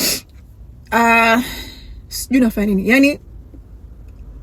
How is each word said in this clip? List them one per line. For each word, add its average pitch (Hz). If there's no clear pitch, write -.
Ah, 233
sijui -
nafanya 220
nini. 196
Yaani, 269